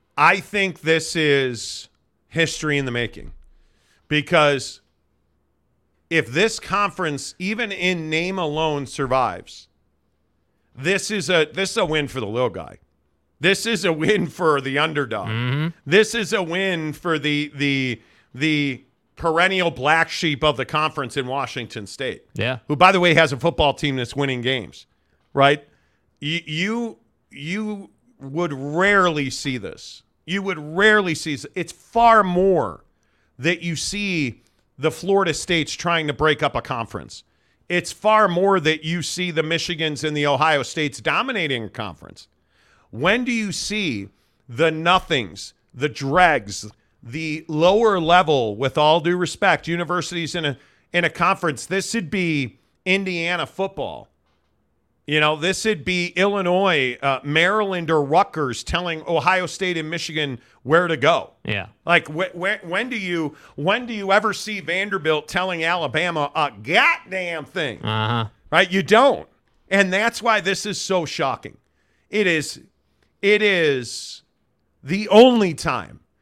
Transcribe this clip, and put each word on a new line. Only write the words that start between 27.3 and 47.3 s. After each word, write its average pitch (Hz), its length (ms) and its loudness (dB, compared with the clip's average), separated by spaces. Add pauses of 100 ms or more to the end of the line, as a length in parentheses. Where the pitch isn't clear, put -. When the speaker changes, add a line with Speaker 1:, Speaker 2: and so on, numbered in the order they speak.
Speaker 1:
you 196 600 -8 (300)
would 147 320 -4
rarely 156 800 2
see 131 260 -4
this. - 460 -14 (240)
You 190 160 -4
would 190 160 -4
rarely 185 560 4
see 147 220 -6
this. 147 180 -12
It's 175 180 -8
far 226 520 4
more 180 600 0 (540)
that 165 240 -2
you 170 140 -4
see 180 640 -4 (340)
the 151 140 -2
Florida 185 420 0
States 165 400 -2
trying 165 360 -2
to 143 40 0
break 151 300 0
up 143 140 0
a 120 60 -2
conference. 113 600 -8 (460)
It's 170 240 -2
far 214 340 4
more 185 340 4
that 156 240 0
you 165 180 -2
see 180 280 -4
the 156 120 2
Michigans 160 600 -4
and 151 140 -2
the 147 100 2
Ohio 143 360 2
States 147 380 -6
dominating 156 640 -2
a 101 60 -8
conference. - 580 -14 (640)
When 190 340 0
do 240 80 -2
you 214 200 -2
see 147 560 -4 (400)
the 143 220 2
nothings, 160 840 0 (220)
the 135 160 -4
dregs, 135 800 2 (320)
the 156 440 -8